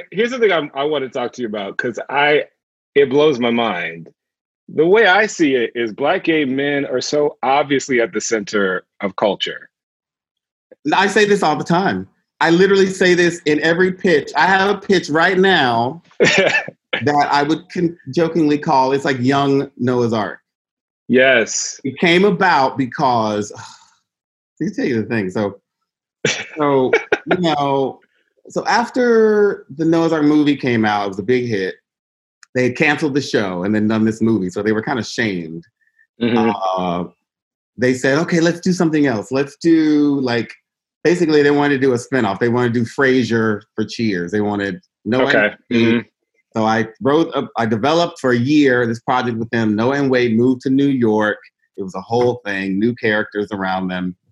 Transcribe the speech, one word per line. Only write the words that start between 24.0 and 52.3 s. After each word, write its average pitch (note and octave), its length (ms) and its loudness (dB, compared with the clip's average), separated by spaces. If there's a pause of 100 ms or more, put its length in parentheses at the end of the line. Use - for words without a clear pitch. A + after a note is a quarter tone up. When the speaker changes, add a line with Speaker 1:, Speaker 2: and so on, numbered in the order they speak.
Speaker 2:
let E3 100 -4
me - 40 -14
tell C4+ 120 -4
you A#2 160 0
the G#2 60 -6
thing. A2 220 -2
So, G2+ 300 -4 (1000)
so, C#3 340 2 (200)
Speaker 1:
<laughs> - 200 -4
Speaker 2:
you F3+ 80 0
know, C#3+ 600 -2 (500)
so - 160 -6
after A3 1040 2
the D#3 160 -4
Noah's E3 260 2
Ark D#3 120 0
movie D3 340 4
came A#2+ 260 0
out, G#2 220 0
it G2 40 -4
was G2 100 -12
a G2 40 -6
big B2 220 0
hit. F#2+ 300 -4 (800)
They B2+ 80 0
had B2+ 120 0
canceled D3+ 380 0
the C#3+ 80 0
show F#2 420 -4
and G#2 100 -2
then G#2+ 140 0
done A2 160 2
this A2 160 0
movie. A2 300 0
So G2+ 140 -8
they G#2+ 80 0
were G#2+ 100 -2
kinda B2+ 220 -4
shamed. F2 600 -6 (560)
Speaker 1:
Mm-hmm. A2+ 320 0 (260)
Speaker 2:
Uh, F2 320 -4 (680)
they B2+ 160 2
said, C3+ 240 0
"Okay, F3 240 0
let's E3+ 180 0
do F#3 140 0
something D#3 320 0
else. A2 260 -2
Let's C#3 260 -4
do, D3+ 640 2
like," A#2+ 300 -2 (520)
basically D#3+ 400 4
they C#3+ 80 4
wanted C#3+ 240 2
to B2+ 40 -2
do C3+ 140 2
a A#2 40 0
spinoff. A#2 420 -2
They A#2+ 100 0
wanted A#2+ 240 0
to B2 80 0
do A2 40 -2
Frasier A2+ 760 0 (140)
for G#2+ 100 -4
Cheers. F#2+ 460 -4
They G#2 100 -2
wanted G2+ 400 -4 (240)
Noah C3 240 0
Speaker 1:
Okay. B2 80 2
Speaker 2:
and G#2 200 0 (120)
Wade. A#2 260 2
Speaker 1:
Mm-hmm. A#2 120 -4 (500)
Speaker 2:
So A2 80 0
I A2 220 0 (140)
wrote, D3+ 320 2
a, C3 140 -4 (100)
I A#2 80 -2
developed D3 540 -2
for C3 120 0
a A#2+ 60 2
year B2+ 480 2
this A#2 140 -4
project B2 380 -2
with A2+ 140 -8
them. A2 240 0
Noah B2 200 0
and C#3 160 0
Wade B2 240 0
moved B2 280 2
to C3+ 60 -2
New C#3 200 2
York. G#2+ 480 0 (400)
It G2 60 -10
was F#2 120 -10
a F#2+ 60 -8
whole A#2+ 440 -2